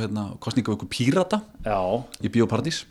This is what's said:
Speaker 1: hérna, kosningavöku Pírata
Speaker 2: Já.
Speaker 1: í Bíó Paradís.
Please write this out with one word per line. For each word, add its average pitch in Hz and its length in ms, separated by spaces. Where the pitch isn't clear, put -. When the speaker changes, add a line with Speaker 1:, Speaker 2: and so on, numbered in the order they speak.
Speaker 1:
hérna, 107 240
kosningavöku 110 480
Pírata 180 480
Speaker 2:
Já. 104 160
Speaker 1:
í 104 140
Bíó 113 180
Paradís. 117 300